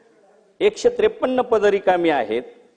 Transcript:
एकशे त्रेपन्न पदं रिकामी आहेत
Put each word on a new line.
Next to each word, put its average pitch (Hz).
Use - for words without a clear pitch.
एकशे 208
त्रेपन्न 240
पदं 220
रिकामी 185
आहेत 120